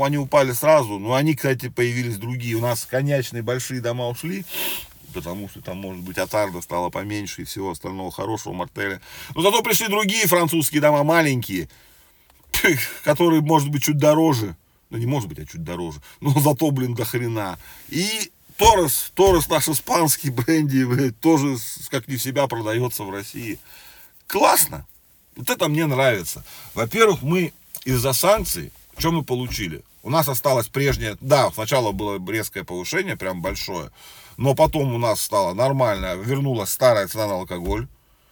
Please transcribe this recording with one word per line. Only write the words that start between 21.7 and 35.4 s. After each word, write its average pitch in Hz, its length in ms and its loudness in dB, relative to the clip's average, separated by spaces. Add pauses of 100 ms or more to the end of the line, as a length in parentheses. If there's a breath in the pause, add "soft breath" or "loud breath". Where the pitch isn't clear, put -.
как 131 180 -4
не 135 100 -6
в 117 40 -4
себя 131 260 0
продаётся 117 560 -2
в 98 60 -10
России. 101 500 -10 (680 loud breath)
Классно. - 580 2 (500)
Вот - 140 -8
это 208 180 2
мне 156 180 2
нравится. 127 580 0 (300 loud breath)
Во-первых, 160 480 2
мы 165 320 0 (300)
из-за 127 300 0
санкций, 175 580 2 (260)
что 165 140 0
мы 165 120 0
получили? 117 600 -6 (180)
У - 80 -12
нас 156 200 2
осталось 120 380 0
прежнее, 113 520 -2
да, 135 320 4
сначала 110 400 0
было 101 400 -4
резкое 104 320 -6
повышение, 107 540 -6
прям 92 240 -6
большое, 92 500 -8 (460 loud breath)
но 135 160 2
потом 143 400 2
у 117 40 -2
нас 113 220 0
стало 95 340 0